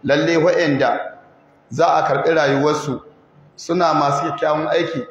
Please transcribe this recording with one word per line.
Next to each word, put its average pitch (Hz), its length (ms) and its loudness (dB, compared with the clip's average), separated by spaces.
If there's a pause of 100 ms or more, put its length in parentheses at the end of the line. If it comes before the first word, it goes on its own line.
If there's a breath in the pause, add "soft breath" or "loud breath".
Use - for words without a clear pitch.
Lalle 156 320 2
wa'anda 151 640 2 (680)
za 156 160 0
a 156 160 2
karɓi 151 320 0
rayuwarsu 147 680 0 (560)
suna 165 380 -2
masu 143 320 0
kyakkyawan 156 420 -2
aiki 160 420 -2